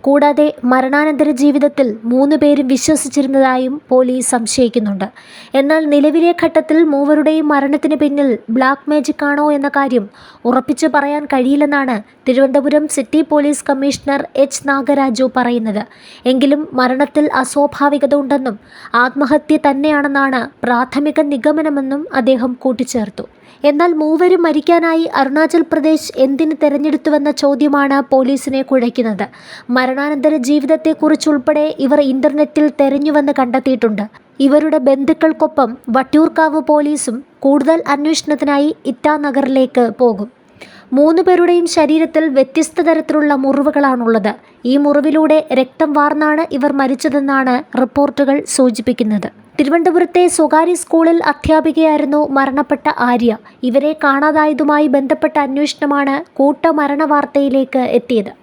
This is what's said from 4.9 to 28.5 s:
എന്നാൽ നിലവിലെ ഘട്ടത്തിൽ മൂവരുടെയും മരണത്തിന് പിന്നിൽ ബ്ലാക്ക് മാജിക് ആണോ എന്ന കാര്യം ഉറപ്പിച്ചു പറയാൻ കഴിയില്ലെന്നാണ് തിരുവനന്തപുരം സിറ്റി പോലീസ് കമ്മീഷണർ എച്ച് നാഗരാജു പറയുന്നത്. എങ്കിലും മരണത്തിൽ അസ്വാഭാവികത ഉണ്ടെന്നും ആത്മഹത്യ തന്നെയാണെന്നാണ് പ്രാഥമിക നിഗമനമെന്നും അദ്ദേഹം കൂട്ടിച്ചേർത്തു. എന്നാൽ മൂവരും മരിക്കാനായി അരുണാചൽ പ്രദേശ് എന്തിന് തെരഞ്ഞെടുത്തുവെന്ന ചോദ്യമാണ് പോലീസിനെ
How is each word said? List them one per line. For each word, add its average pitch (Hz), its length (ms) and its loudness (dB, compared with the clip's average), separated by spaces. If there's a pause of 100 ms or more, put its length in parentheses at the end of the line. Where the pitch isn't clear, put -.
എന്നാൽ 302 320 2
നിലവിലെ 302 580 2
ഘട്ടത്തിൽ 320 400 2
മൂവരുടെയും 302 640 2
മരണത്തിന് 285 480 0
പിന്നിൽ 277 420 0 (120)
ബ്ലാക്ക് 262 400 -2
മാജിക് 302 360 -2
ആണോ 294 260 0
എന്ന 285 260 -2
കാര്യം 247 280 0 (400)
ഉറപ്പിച്ചു 254 480 0
പറയാൻ 294 320 -2
കഴിയില്ലെന്നാണ് 269 760 0 (260)
തിരുവനന്തപുരം 277 600 2
സിറ്റി 285 420 -2
പോലീസ് 294 400 0
കമ്മീഷണർ 277 680 -2
എച്ച് 277 320 -2
നാഗരാജു 269 720 0
പറയുന്നത്. 226 460 -2 (420)
എങ്കിലും 277 480 0
മരണത്തിൽ 262 600 0
അസ്വാഭാവികത 285 840 0
ഉണ്ടെന്നും 262 440 -2 (360)
ആത്മഹത്യ 277 640 0
തന്നെയാണെന്നാണ് 277 920 0 (140)
പ്രാഥമിക 262 580 -2
നിഗമനമെന്നും 285 920 -2
അദ്ദേഹം 254 400 0
കൂട്ടിച്ചേർത്തു. 240 720 -6 (380)
എന്നാൽ 302 300 2
മൂവരും 320 500 2
മരിക്കാനായി 330 720 0
അരുണാചൽ 302 460 0 (100)
പ്രദേശ് 311 440 0
എന്തിന് 277 480 0
തെരഞ്ഞെടുത്തുവെന്ന 294 680 0
ചോദ്യമാണ് 277 800 0
പോലീസിനെ 269 500 0